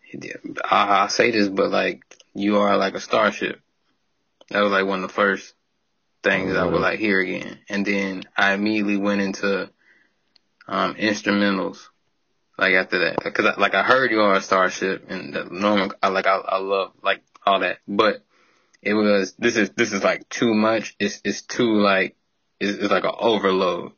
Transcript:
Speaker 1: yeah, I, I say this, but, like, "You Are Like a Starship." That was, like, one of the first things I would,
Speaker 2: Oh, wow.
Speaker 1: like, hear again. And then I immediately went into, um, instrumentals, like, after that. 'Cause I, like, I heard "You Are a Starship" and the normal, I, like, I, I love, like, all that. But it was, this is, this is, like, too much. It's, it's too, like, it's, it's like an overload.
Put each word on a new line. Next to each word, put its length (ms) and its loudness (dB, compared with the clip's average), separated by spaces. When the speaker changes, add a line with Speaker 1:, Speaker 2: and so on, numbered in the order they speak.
Speaker 1:
yeah, 220 -12
I, 400 2
I 40 0
say 220 2
this, 180 2
but, 220 0
like, 340 -2
"You 240 0
Are 180 2
Like 180 0
a 60 -8
Starship." 600 0
That 100 0
was, 120 2
like, 140 2
one 160 -2
of 60 -8
the 60 -14
first 400 0
things 340 0
I 80 2
would, 100 0
Speaker 2:
Oh, 20 0
wow. 60 2
Speaker 1:
like, 160 -2
hear 220 0
again. 380 -6
And 180 -4
then 380 -4
I 160 2
immediately 440 -2
went 240 0
into, 500 -4
um, 280 -2
instrumentals, 840 -2
like, 160 2
after 260 0
that. 340 -4
'Cause 120 0
I, 140 2
like, 140 2
I 80 2
heard 280 2
"You 100 2
Are 140 4
a 60 2
Starship" 680 0
and 240 -10
the 120 -6
normal, 480 0
I, 60 2
like, 180 0
I, 100 4
I 220 -4
love, 340 -2
like, 200 -2
all 140 4
that. 260 -2
But 380 0
it 120 -2
was, 440 2
this 180 0
is, 140 2
this 220 -2
is, 100 -2
like, 260 0
too 260 0
much. 440 0
It's, 260 -4
it's 180 -4
too, 380 0
like, 360 2
it's, 200 -4
it's 120 -2
like 140 2
an 140 -2
overload. 800 0